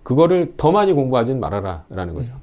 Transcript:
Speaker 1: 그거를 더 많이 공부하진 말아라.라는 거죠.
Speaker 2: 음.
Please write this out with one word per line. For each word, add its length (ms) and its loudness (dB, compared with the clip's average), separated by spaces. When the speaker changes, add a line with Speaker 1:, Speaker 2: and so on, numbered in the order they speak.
Speaker 1:
그거를 520 2
더 140 2
많이 220 2
공부하진 480 0
말아라.라는 760 -6
거죠. 180 -10
Speaker 2:
음. 100 -18